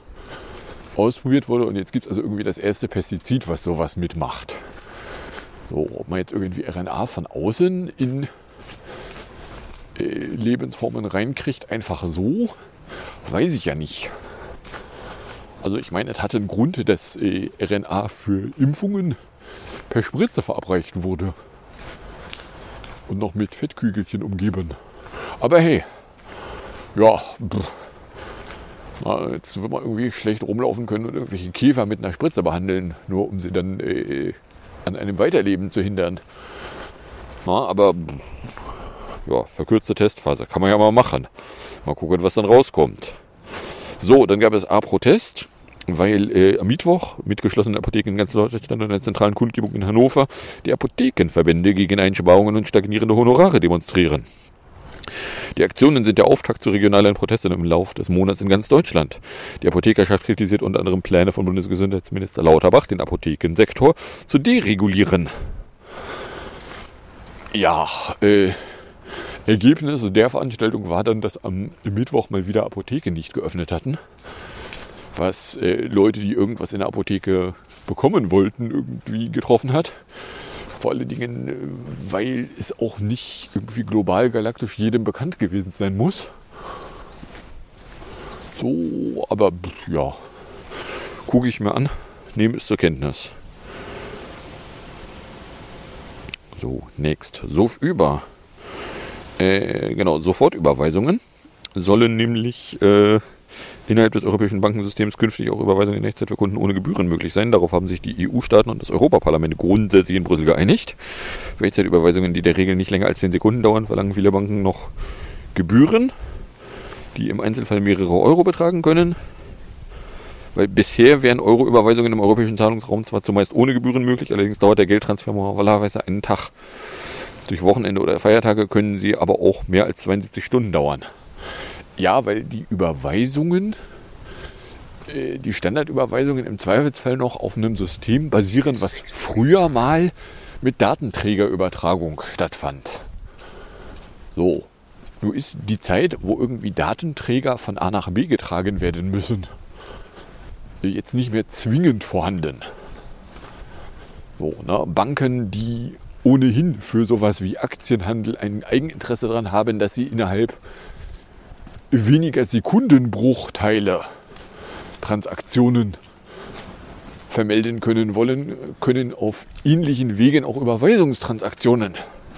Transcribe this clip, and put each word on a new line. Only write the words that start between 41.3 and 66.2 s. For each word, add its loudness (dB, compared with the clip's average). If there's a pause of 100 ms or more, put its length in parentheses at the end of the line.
Mal -4
gucken, 0
was 0
dann 2
rauskommt. 4 (880)
So, 8
dann 4
gab 6
es 0
A, 4
Protest, 0 (420)
weil, 2
äh, 6
am -2
Mittwoch 0
mit -4
geschlossenen 0
Apotheken -2
in -2
ganz -2
Deutschland -2
und -4
einer -2
zentralen 2
Kundgebung 0
in -4
Hannover 6 (380)
die 0
Apothekenverbände 2
gegen 2
Einsparungen 6
und 0
stagnierende 2
Honorare 6
demonstrieren. 2 (1300)
Die 4
Aktionen 6
sind 4
der 8
Auftakt 2
zu 0
regionalen 6
Protesten 0
im -2
Lauf 2
des -6
Monats 2
in -2
ganz 2
Deutschland. 2 (440)
Die 0
Apothekerschaft 4
kritisiert 0
unter 0
anderem 0
Pläne 2
von -2
Bundesgesundheitsminister -2
Lauterbach, 8
den -4
Apothekensektor 2 (320)
zu 4
deregulieren. 2 (2250)